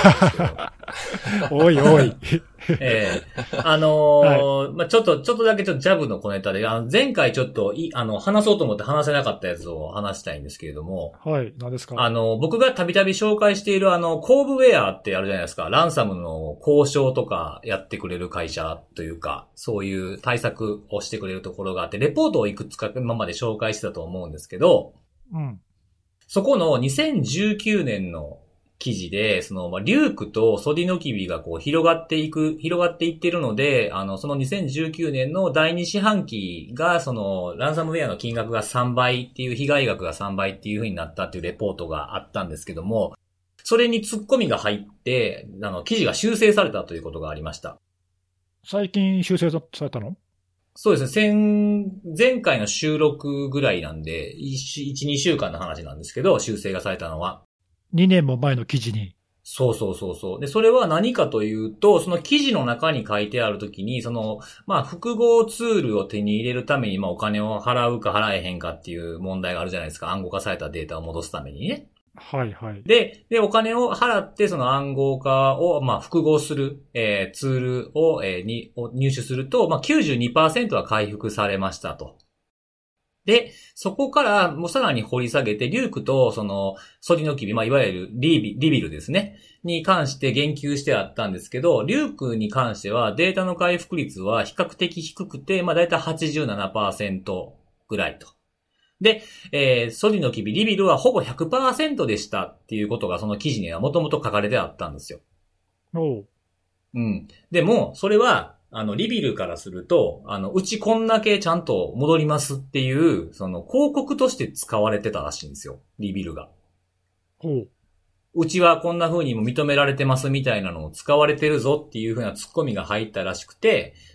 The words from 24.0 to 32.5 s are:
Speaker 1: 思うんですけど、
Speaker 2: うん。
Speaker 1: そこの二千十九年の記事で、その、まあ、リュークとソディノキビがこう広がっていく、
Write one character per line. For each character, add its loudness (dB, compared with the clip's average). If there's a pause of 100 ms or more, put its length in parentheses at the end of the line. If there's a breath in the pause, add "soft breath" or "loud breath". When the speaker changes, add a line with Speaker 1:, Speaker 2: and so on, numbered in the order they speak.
Speaker 1:
思 -10
う -10
ん -12
で -14
す -18
け -12
ど、 4 (400)
Speaker 2:
う -6
ん。 -8 (680)
Speaker 1:
そ 0
こ 4
の 4
二 0
千 -2
十 -2
九 0
年 -4
の -12 (380)
記 -6
事 -8
で、 0
そ -10
の、 -6
ま -6
あ、 -6
リ 2
ュ 4
ー -4
ク -10
と 4
ソ -2
デ 0
ィ -2
ノ 0
キ -6
ビ -4
が -6
こ -10
う -12
広 0
が 6
っ -8
て -2
い -2
く、 -2